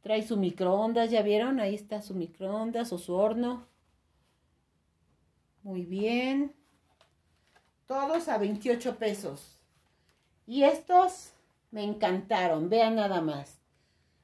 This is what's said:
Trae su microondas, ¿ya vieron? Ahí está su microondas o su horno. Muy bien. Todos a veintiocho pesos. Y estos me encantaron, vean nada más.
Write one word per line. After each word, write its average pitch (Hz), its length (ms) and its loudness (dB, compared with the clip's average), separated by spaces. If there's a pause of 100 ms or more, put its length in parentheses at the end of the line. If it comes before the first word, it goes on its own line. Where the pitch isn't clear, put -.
Trae 214 200 -2
su 220 140 -4
microondas, 202 720 2
¿ya 220 120 2
vieron? 220 360 2
Ahí 202 160 -2
está 208 280 -10
su 190 120 -12
microondas 214 800 -6
o 175 60 -6
su 175 180 -6
horno. 233 500 0 (2000)
Muy 185 200 -8
bien. 240 720 -2 (1300)
Todos 285 420 -2
a 233 100 0
veintiocho 233 600 -2
pesos. 196 600 -6 (880)
Y 254 160 2
estos 359 720 4 (400)
me 214 100 -8
encantaron, 185 840 0
vean 220 260 4
nada 202 260 0
más. 147 400 -6 (640)